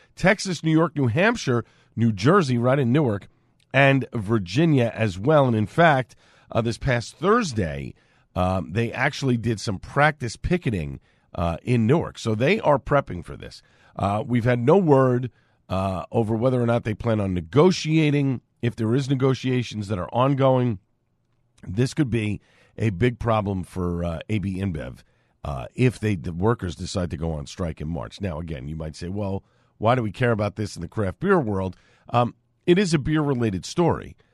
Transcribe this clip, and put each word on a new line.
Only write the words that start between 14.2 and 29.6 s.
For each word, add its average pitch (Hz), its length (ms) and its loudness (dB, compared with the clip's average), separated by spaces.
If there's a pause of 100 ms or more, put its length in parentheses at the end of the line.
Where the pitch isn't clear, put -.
we've 117 180 0
had 123 140 2
no 131 180 6
word, 131 540 4 (380)
uh, 92 420 -2
over 113 240 0
whether 123 260 2
or 117 60 0
not 117 160 0
they 107 120 -4
plan 110 260 -2
on 98 120 -2
negotiating. 143 1080 2 (200)
If 117 140 -2
there 110 180 -2
is 131 160 0
negotiations 127 800 0
that 98 140 -4
are - 120 -8
ongoing, 127 680 2 (840)
this 117 280 -2
could 139 160 0
be 104 300 -2 (380)
a 110 100 0
big 113 300 0
problem 101 460 -2
for, 87 380 -4
uh, 85 160 -4 (120)
A 107 80 -2
B 92 200 -4
InBev, 73 420 -6 (440)
uh, 65 300 -8
if - 260 0
they, 104 160 0
the 85 160 -8
workers 92 420 -2
decide 90 360 -6
to 78 80 -8
go 82 140 -4
on 73 140 -8
strike 82 360 -8
in 76 60 -6
March. 67 300 -8
Now, 85 220 -6
again, 80 260 -10
you 78 100 -10
might 78 200 -10
say, 87 140 -10
"Well, 98 340 -6 (320)